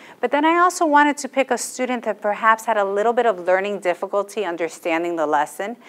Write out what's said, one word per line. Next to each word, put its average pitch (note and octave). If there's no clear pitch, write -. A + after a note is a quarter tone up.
But B3
then D4
I E4
also F4
wanted D4
to B3+
pick B3+
a A#3+
student B3
that G#3
perhaps A3
had A3+
a G3+
little G3+
bit A#3
of F3+
learning F#3+
difficulty G3
understanding E3+
the D#3+
lesson, D3+